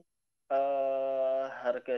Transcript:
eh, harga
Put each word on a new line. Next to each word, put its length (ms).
eh, 960
harga 520